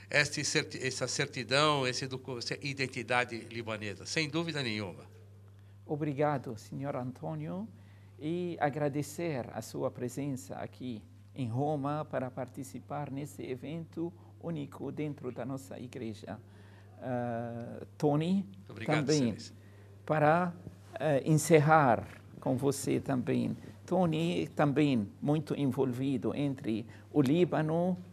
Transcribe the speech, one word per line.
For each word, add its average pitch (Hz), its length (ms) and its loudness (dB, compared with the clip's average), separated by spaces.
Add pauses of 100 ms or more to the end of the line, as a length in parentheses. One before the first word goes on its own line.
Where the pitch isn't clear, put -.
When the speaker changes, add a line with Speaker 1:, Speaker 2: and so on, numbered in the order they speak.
Speaker 1:
esse 143 360 2
certi-, 143 360 -2
essa 131 240 -2
certidão, 135 800 2
esse 127 220 -2
docu-, 127 300 -8
essa 117 240 -6
identidade 123 760 -2 (140)
libanesa. 107 540 -6
Sem 156 240 -2
dúvida 156 340 -2
nenhuma. 107 420 -4 (800)
Speaker 2:
Obrigado, 147 720 0
senhor 143 380 -6
Antônio, 156 720 -6 (500)
e 170 440 -4
agradecer 147 920 -2
a 113 80 -6
sua 139 300 -4
presença 127 640 -6
aqui 117 480 -10 (320)
em 123 140 -4
Roma 147 600 -2
para 127 220 -4
participar 135 800 -8
nesse 139 320 -8
evento 165 680 -6 (280)
único 143 520 -8
dentro 143 360 -6
da 120 160 -6
nossa 135 320 -8
igreja. 113 640 -8 (680)
Ah, 120 760 -4 (160)
Tony, 160 480 2 (240)
Speaker 1:
Obrigado, 113 300 0
Speaker 2:
também 147 160 4
Speaker 1:
Excelência. 123 380 2 (520)
Speaker 2:
para, 156 480 4 (440)
eh, 143 280 2
encerrar 151 840 8 (320)
com 135 160 0
você 131 460 2
também. 123 560 0 (280)
Tony 170 720 2
também 139 540 4 (120)
muito 151 320 2
envolvido 131 800 0
entre 113 520 -2 (260)
o 151 100 6
Líbano 165 760 4 (160)